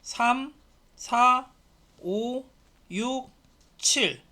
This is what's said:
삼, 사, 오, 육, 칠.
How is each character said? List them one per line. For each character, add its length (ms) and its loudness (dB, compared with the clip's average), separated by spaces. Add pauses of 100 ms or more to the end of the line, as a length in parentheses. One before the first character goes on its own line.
삼, 520 -2 (420)
사, 520 2 (520)
오, 440 -4 (460)
육, 400 -4 (480)
칠. 540 0